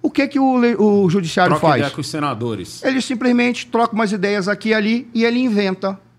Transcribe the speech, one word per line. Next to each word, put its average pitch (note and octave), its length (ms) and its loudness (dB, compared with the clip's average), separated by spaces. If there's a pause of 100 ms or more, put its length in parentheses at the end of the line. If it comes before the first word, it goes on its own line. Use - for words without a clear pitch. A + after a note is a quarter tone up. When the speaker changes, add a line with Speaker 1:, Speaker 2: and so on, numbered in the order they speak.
Speaker 1:
O D#4 80 0
que C#4 180 0
que C#4 100 -4
o C4 200 2
le-, A#3+ 180 2
o G3+ 340 4
judiciário F3+ 420 2
Speaker 2:
Troca D#3 140 2
Speaker 1:
faz? C#3 140 4
Speaker 2:
ideia C#3 140 -2
com D#3 80 -10
os - 60 -8
senadores. A#2+ 760 -6
Speaker 1:
Ele C4 160 0
simplesmente A#3+ 640 -2
troca A#3 280 0
umas G#3+ 180 0
ideias G3+ 340 -2
aqui G3+ 240 -4
e A3 40 4
ali A3 400 0
e A3+ 100 2
ele A#3+ 160 0
inventa G3 580 -2 (200)